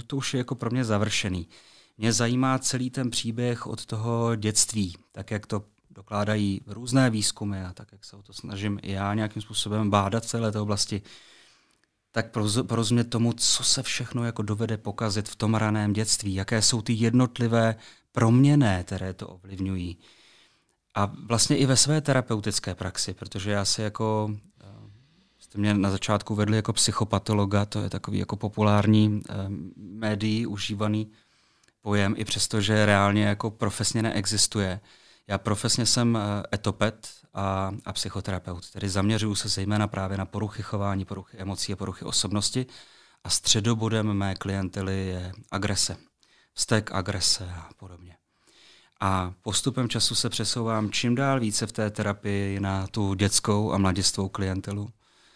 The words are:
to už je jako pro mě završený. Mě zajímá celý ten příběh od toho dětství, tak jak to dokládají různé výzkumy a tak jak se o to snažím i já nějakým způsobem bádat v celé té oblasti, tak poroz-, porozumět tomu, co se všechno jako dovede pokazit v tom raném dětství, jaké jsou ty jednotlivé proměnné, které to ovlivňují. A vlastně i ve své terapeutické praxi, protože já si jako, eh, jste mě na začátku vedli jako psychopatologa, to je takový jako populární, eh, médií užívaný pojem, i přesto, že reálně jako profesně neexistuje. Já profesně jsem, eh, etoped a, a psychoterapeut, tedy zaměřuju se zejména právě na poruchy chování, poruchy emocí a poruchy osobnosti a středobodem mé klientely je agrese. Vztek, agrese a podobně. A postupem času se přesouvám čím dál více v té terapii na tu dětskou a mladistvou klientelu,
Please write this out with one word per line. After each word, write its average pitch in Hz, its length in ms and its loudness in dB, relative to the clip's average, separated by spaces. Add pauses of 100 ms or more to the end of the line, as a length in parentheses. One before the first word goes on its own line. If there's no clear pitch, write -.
to 139 100 -6
už - 160 -4
je 135 40 0
jako 123 180 -2
pro 117 140 -4
mě 127 160 0
završený. 101 640 0 (500)
Mě 110 160 2
zajímá 127 460 2
celý 127 300 -2
ten 123 200 -2
příběh 120 580 -4
od - 180 -10
toho 117 500 0
dětství, 107 640 0 (140)
tak 98 200 -10
jak 104 160 -4
to 104 160 -4 (260)
dokládají 104 800 -2
různé 123 420 2
výzkumy 101 560 -2
a 90 80 -10
tak - 180 -20
jak 101 140 -20
se - 100 -20
o 101 60 -20
to 101 120 -20
snažím 101 480 -6
i 98 100 -8
já 101 220 -2
nějakým 107 280 -2
způsobem 107 480 -2
bádat 101 340 2
v - 40 -12
celé 113 240 -2
té 107 80 -2
oblasti, 104 420 -2 (1120)
tak - 240 -4
poroz-, 107 280 2
porozumět 117 400 2
tomu, 117 300 0
co - 300 0
se 127 200 0
všechno 120 400 -4
jako 113 180 -4
dovede 107 360 -2
pokazit 104 520 -4
v - 60 -14
tom 110 200 2
raném 107 380 2
dětství, 101 400 0
jaké 98 280 0
jsou 110 200 2
ty 117 120 0
jednotlivé 117 800 2 (360)
proměnné, 123 720 6
které 95 300 -6
to - 140 -14
ovlivňují. 92 680 -6 (960)
A 101 160 2 (140)
vlastně 117 320 2
i 135 80 4
ve 131 120 4
své 151 240 4
terapeutické 110 760 0
praxi, - 380 -6
protože 104 380 -6
já 101 140 0
si - 160 0
jako, 107 500 -2 (300)
eh, - 40 -20 (760)
jste - 180 -18
mě 104 160 4
na 98 180 4
začátku 104 440 0
vedli 104 200 4
jako 110 180 2
psychopatologa, 101 920 2
to 104 160 -4
je 101 80 -4
takový 101 300 -4
jako 101 160 -4
populární, 104 920 4
eh, - 40 -10 (440)
médií 107 680 -2
užívaný 107 680 -2 (680)
pojem, 101 360 2
i 107 80 -4
přesto, - 360 -2
že 107 240 4
reálně 101 400 6
jako 104 260 -2
profesně 110 500 -2
neexistuje. 101 800 0 (480)
Já 101 100 -2
profesně 110 480 0
jsem, 117 320 2
eh, 104 380 -4
etoped - 540 -2 (240)
a, 95 380 -2 (140)
a - 80 -8
psychoterapeut, 92 800 -6
tedy 98 180 -4
zaměřuju 104 460 2
se 104 140 -4
zejména 101 380 0
právě 98 300 -4
na 95 80 -4
poruchy 104 380 -6
chování, 98 420 -2
poruchy 101 320 -12
emocí 95 360 -6
a - 20 -8
poruchy 92 300 -8
osobnosti 104 600 -2 (580)
a 101 60 -8
středobodem 110 840 2
mé 98 220 0
klientely 95 720 -4
je 92 240 -6 (200)
agrese. 98 460 -2 (560)
Vztek, - 380 0
agrese 92 640 -2
a 82 220 -14
podobně. 90 380 -20 (840)
A 92 420 0
postupem 117 480 -2
času 117 260 0
se 120 140 0
přesouvám 110 640 -2
čím 120 240 2
dál 135 240 2
více 107 280 0
v - 40 -8
té 107 180 -2
terapii 101 680 -2
na 98 280 -2
tu 98 260 0
dětskou 104 580 2
a 95 60 2
mladistvou 98 520 2
klientelu, 98 600 -4 (460)